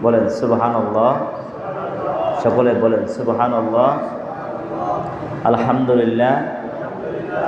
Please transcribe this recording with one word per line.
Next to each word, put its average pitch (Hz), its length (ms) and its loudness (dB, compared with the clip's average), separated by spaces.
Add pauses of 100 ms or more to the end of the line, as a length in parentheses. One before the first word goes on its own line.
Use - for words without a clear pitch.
বলেন 113 260 4
সুবহানাল্লাহ, 113 880 2 (1300)
সকলে 120 300 4
বলেন 113 320 2
সুবহানাল্লাহ, 120 920 2 (1500)
আলহামদুলিল্লাহ, 120 960 4 (1040)